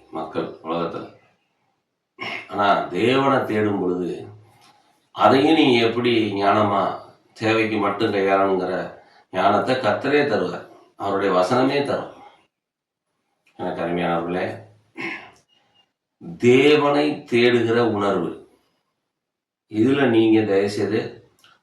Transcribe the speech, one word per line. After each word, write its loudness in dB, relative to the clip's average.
மக்கள் -10
உலகத்துல. -8
ஆனா 0
தேவனை 0
தேடும் -2
பொழுது -4
அதையும் 4
நீங்க 4
எப்படி 0
ஞானமா 0
தேவைக்கு 0
மட்டும் -2
கையாளணுங்கிற 0
ஞானத்தை 0
கர்த்தரே 0
தருவார், -4
அவருடைய -2
வசனமே 0
தரும். -6
எனக்கு -8
அருமையானவர்களே, -4
தேவனை 4
தேடுகிற 2
உணர்வு, -2
இதுல 2
நீங்க 4
தயவுசெய்து -2